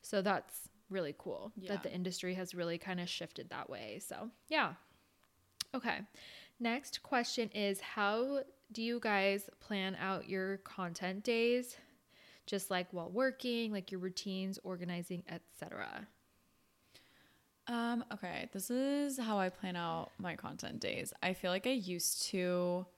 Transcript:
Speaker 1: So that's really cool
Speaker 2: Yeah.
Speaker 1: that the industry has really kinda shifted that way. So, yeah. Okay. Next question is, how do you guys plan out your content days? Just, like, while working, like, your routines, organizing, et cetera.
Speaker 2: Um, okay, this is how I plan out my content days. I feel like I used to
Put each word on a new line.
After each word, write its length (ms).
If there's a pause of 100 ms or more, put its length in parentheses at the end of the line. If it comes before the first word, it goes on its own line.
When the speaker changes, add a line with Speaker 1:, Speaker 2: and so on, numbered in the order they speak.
Speaker 1:
So 200
that's 480 (200)
really 280
cool 400
Speaker 2:
Yeah. 160
Speaker 1:
that 100
the 80
industry 440
has 180
really 240
kinda 300
shifted 420
that 200
way. 300
So, 300 (200)
yeah. 260 (960)
Okay. 280 (580)
Next 420
question 480
is, 320
how 640 (280)
do 100
you 180
guys 500 (100)
plan 400
out 300
your 280
content 680
days? 520 (680)
Just, 240
like, 240
while 160
working, 640
like, 180
your 80
routines, 640
organizing, 640
et 140 (160)
cetera. 500 (1600)
Speaker 2:
Um, 460
okay, 400
this 160
is 480
how 220
I 100
plan 260
out 440
my 160
content 440
days. 340 (100)
I 100
feel 180
like 140
I 60
used 560
to 580 (120)